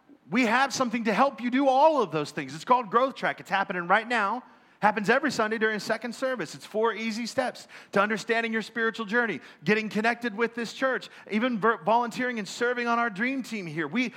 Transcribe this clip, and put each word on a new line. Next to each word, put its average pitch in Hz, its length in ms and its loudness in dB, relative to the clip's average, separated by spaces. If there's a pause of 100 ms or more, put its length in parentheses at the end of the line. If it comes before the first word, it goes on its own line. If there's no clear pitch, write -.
(300)
we 233 160 2
have 247 280 2
something 240 300 -2
to 220 80 2
help 240 280 2
you 240 100 -4
do 269 180 2
all 277 340 6
of 175 80 -2
those 147 220 -2
things. 139 220 -8
It's 160 100 -12
called 247 260 2
Growth 247 240 2
Track. 151 260 -4
It's - 100 -18
happening 190 360 -2
right 214 200 4
now. 226 360 0 (400)
Happens 208 260 2
every 269 220 4
Sunday 220 280 0
during 214 200 2
second 220 340 -4
service. 240 440 -4
It's 135 100 -18
four 220 260 0
easy 220 320 -4
steps - 440 -6 (240)
to 202 80 4
understanding 226 520 0
your 226 100 0
spiritual 226 440 -4
journey, 214 320 0 (240)
getting 214 260 2
connected 226 480 -2
with 233 200 -2
this 233 160 -6
church, 262 360 -4 (220)
even 220 300 0
ver-, 220 240 4
volunteering 233 560 0
and 185 80 -8
serving 240 400 -2
on 233 100 2
our 233 100 0
dream 240 360 -2
team 208 200 -8
here. 156 220 -4
We 220 300 -2